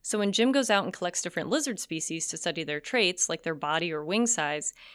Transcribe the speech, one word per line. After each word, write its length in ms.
So 160
when 140
Jim 200
goes 200
out 140
and 80
collects 280
different 280
lizard 300
species 500
to 80
study 260
their 160
traits, 500
like 140
their 100
body 400
or 100
wing 220
size, 480